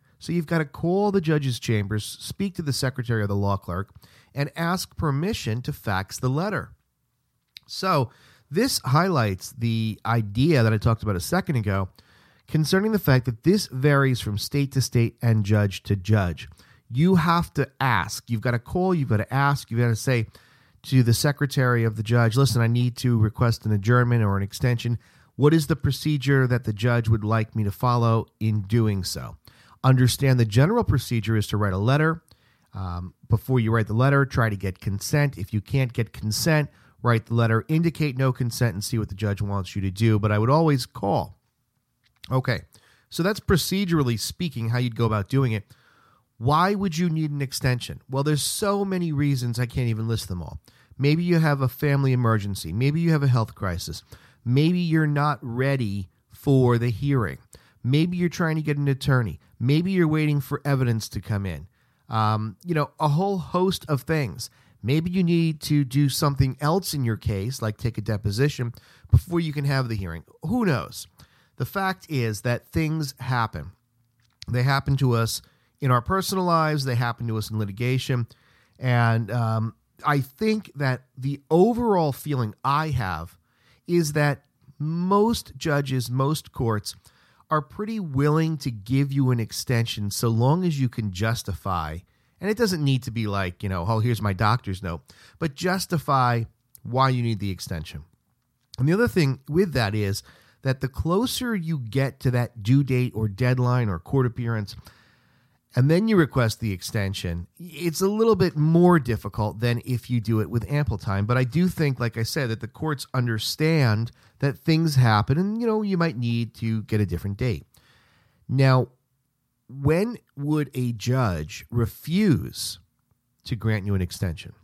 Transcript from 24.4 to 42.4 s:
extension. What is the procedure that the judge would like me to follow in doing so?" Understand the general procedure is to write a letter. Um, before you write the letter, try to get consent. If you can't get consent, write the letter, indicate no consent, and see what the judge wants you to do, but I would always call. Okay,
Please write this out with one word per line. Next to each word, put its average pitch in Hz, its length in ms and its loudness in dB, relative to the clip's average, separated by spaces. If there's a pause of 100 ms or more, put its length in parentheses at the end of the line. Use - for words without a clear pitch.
extension. 120 560 -2 (380)
What 147 180 4
is 151 140 2
the 160 80 0
procedure 139 680 0
that 123 180 0
the 107 100 -4
judge 117 340 0
would 110 160 2
like 110 320 0
me 110 80 0
to 101 80 -2
follow 117 540 2 (120)
in 107 220 0
doing 104 420 0
so?" 62 360 -10 (440)
Understand 131 560 4
the 117 60 6
general 143 400 4
procedure 113 540 0
is 101 80 0
to 110 100 -4
write 101 160 0
a 92 60 -2
letter. 147 440 2 (520)
Um, 90 400 -8 (160)
before 123 300 2
you 110 120 0
write 113 140 2
the 107 80 -4
letter, 139 320 4
try 117 240 0
to 101 60 -4
get 92 220 -6
consent. 139 600 -2
If - 160 -6
you 107 80 -2
can't 131 320 -2
get - 180 -4
consent, 147 560 0 (340)
write 117 240 2
the 117 80 -4
letter, 113 340 2
indicate 156 480 0
no 131 160 2
consent, 120 420 -2
and 107 100 -6
see 117 140 -2
what 107 100 -2
the 101 60 -10
judge 101 280 -2
wants 101 320 -4
you 98 80 -4
to 98 80 0
do, 107 280 4
but 104 140 0
I 104 60 2
would 113 120 2
always 147 360 2
call. - 520 -4 (920)
Okay, 127 320 -2 (480)